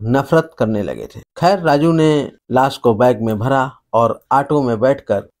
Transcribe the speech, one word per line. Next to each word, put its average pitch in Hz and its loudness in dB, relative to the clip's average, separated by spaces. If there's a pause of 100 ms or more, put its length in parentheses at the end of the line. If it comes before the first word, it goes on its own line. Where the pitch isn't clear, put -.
नफरत 139 0
करने 110 -2
लगे 60 -8
थे। - -20 (160)
खैर, 185 2
राजू 156 2
ने 156 2 (220)
लाश 131 2
को 117 2
बैग 120 2
में 110 -2
भरा 131 -2 (240)
और 117 0 (140)
ऑटो 143 0
में 117 -2
बैठकर 135 -2 (120)